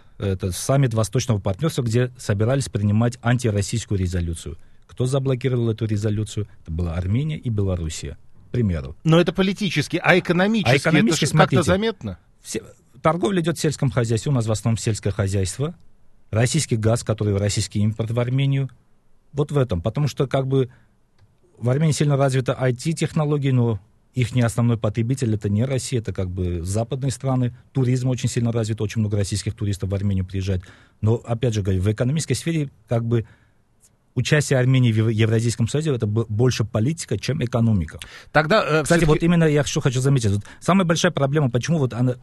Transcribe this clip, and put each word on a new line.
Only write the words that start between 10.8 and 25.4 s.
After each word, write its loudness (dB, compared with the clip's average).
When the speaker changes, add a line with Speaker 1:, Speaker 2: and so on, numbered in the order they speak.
Speaker 2:
это 0
ш-, 2
как-то 4
Speaker 1:
смотрите, 4
Speaker 2:
заметно? -2
Speaker 1:
все, -8
торговля 2
идет 0
в -8
сельском 0
хозяйстве, 0
у 2
нас 0
в 0
основном 0
сельское -2
хозяйство. -2
Российский 2
газ, 2
который 0
российский -2
импорт 0
в -2
Армению. 0
Вот -4
в 0
этом. 0
Потому 0
что, -2
как 0
бы, 2
в 0
Армении 4
сильно 2
развиты 2
ай 0
ти-технологии, -2
но 2
их -2
не 2
основной 2
потребитель — 0
это -2